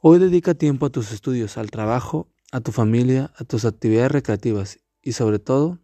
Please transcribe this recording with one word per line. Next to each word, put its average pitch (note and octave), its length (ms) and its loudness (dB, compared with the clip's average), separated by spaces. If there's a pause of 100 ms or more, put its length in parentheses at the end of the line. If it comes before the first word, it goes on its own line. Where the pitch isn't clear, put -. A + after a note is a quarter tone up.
Hoy E3 180 8
dedica F3+ 340 2
tiempo D3 320 0
a C#3 40 -2
tus A2+ 220 -6
estudios, A2+ 460 -6
al G#2+ 140 -10
trabajo, A#2 580 -4 (220)
a B2+ 100 -6
tu A#2 100 -6
familia, B2 640 0
a - 80 -14
tus A#2 220 -4
actividades A2+ 460 2
recreativas G#2+ 680 -4 (220)
y B2+ 120 -8
sobre G#2+ 260 0
todo D3 440 -2